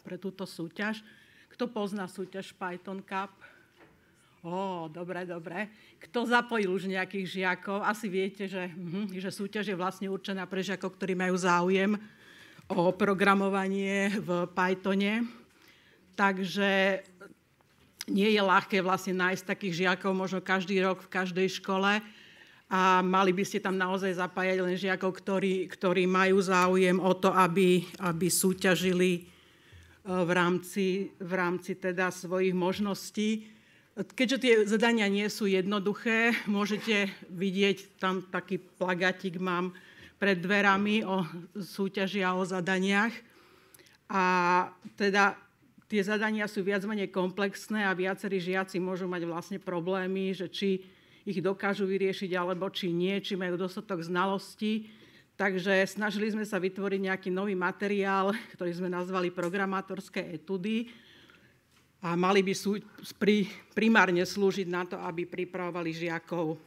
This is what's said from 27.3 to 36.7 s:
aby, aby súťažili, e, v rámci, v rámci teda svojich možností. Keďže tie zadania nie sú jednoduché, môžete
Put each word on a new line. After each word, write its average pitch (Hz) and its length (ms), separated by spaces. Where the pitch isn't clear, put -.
aby, 180 520
aby 170 240
súťažili, 185 920
e, - 20
v 185 240
rámci, 180 880
v 175 160
rámci 180 440
teda 185 320
svojich 185 440
možností. 202 920
Keďže 254 240
tie 240 140
zadania 220 400
nie 202 200
sú 202 200
jednoduché, 208 880
môžete 202 640